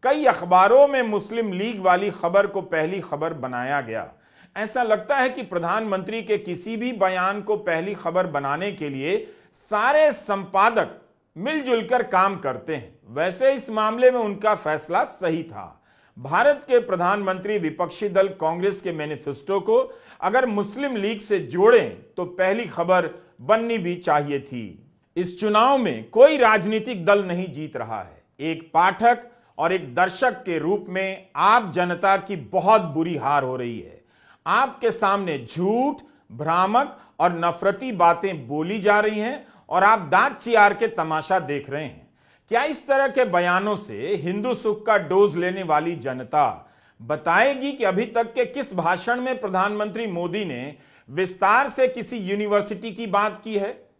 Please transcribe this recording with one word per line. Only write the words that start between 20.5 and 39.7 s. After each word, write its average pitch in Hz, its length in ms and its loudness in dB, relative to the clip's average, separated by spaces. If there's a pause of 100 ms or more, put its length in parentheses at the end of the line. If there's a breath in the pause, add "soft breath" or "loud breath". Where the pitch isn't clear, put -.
लीग 208 240 -4
से 202 180 -2
जोड़ें, 170 580 4 (200)
तो 180 80 -4
पहली 185 400 -2
खबर 175 440 0 (320 loud breath)
बननी 226 380 0
भी 175 160 -4
चाहिए 147 460 -2
थी। 113 520 -14 (240)
इस 180 240 -6
चुनाव 220 380 4
में 127 320 -4
कोई 294 260 8
राजनीतिक 214 680 2
दल 202 200 4
नहीं 180 280 -6
जीत 147 240 -10
रहा 110 260 -8
है। - 200 -20 (180)
एक 160 340 -6
पाठक 202 500 4 (340 soft breath)
और 170 140 2
एक 151 220 -4
दर्शक 185 500 0
के 170 140 -2
रूप 185 300 -2
में 190 480 -6
आप 202 360 2
जनता 180 440 0
की 196 200 -6
बहुत 185 460 2
बुरी 160 340 -4
हार 139 260 0
हो 127 140 -4
रही 120 240 -6
है। 82 200 -20 (460 soft breath)
आपके 233 440 0
सामने 196 480 0 (120)
झूठ, 240 520 -2 (300 soft breath)
भ्रामक 185 640 0 (220 loud breath)
और 175 180 2
नफरती 196 540 -2
बातें 170 560 2
बोली 160 320 -4
जा 208 200 4
रही 214 180 0
हैं 254 280 -6 (220 loud breath)
और 185 160 2